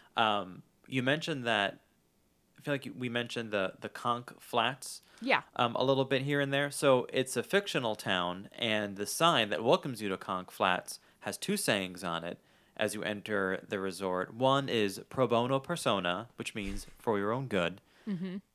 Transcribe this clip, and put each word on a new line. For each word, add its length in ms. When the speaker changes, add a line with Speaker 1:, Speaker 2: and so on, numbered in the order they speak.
Speaker 1:
Um, 460
you 160
mentioned 420
that, 360
I 60
feel 120
like 220
we 120
mentioned 420
the, 300
the 80
Conch 500
Flats, 640
Speaker 2:
Yeah. 220
Speaker 1:
um, 200
a 60
little 220
bit 180
here 200
and 100
there. 180
So 400
it's 240
a 80
fictional 520
town, 580
and 440
the 100
sign 420
that 160
welcomes 380
you 80
to 80
Conch 320
Flats 500
has 180
two 180
sayings 480
on 180
it 160
as 180
you 80
enter 640
the 120
resort. 560
One 340
is 400
"Pro 180
Bono 320
Persona," 800
which 180
means 320
"for 200
your 140
own 140
good." 340
Speaker 2:
Mm-hmm. 300